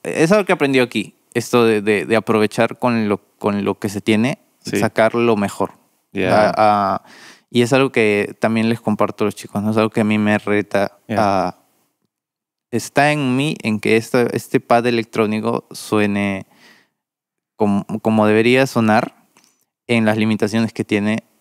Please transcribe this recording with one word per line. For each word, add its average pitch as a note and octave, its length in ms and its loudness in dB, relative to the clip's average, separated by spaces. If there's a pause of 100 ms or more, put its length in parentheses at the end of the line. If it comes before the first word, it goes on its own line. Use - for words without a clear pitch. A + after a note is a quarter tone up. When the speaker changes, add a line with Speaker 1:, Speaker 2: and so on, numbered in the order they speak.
Speaker 1:
es D#3+ 300 0
algo G#3+ 120 4
que F#3+ 80 0
aprendí C#3 260 2
aquí, A#2 360 -2 (180)
esto A#2+ 320 2
de, A2 160 2
de, G2+ 240 0
de A2+ 120 0
aprovechar A2 640 0
con A#2 280 0
lo, G2+ 120 0 (200)
con G2+ 240 -2
lo G2+ 160 -4
que A2 100 -6
se G2 120 -8
tiene, A2 380 0 (240)
Speaker 2:
Sí. - 140 -4
Speaker 1:
sacar A2 380 0
lo A#2 220 2
mejor. G2+ 340 -4 (420)
Speaker 2:
Ya. G2 360 2
Speaker 1:
A, - 40 -6 (420)
a, - 60 -8 (480)
y A#2+ 140 2
es A#2+ 100 -2
algo C3+ 180 2
que G#2 480 0
también A2+ 300 0
les A#2 100 -2
comparto G#2+ 440 -2
a - 20 0
los G2+ 100 -2
chicos, - 280 -8
¿no? G#2+ 80 -2
Es A2 60 0
algo A2 120 2
que A#2 120 -2
a - 20 2
mí G#2+ 160 0
me G#2 180 0
reta G2+ 680 -2
Speaker 2:
Ya. G2 400 0
Speaker 1:
a, F#2 80 -8 (1120)
está C#3 420 0
en C#3 240 -2
mí D3 280 -2
en G#2+ 160 -2
que G#2+ 180 0
esta, A#2 300 0
este - 320 -2
pad A#2 260 0
electrónico A2+ 840 -2
suene G2+ 760 -4 (1120)
como, G2+ 300 0 (160)
como A2 260 2
debería A#2+ 400 4
sonar A2+ 480 0 (720)
en A#2 180 0
las G#2+ 120 2
limitaciones A2 560 0
que A2 120 -6
tiene G#2+ 380 -2 (180)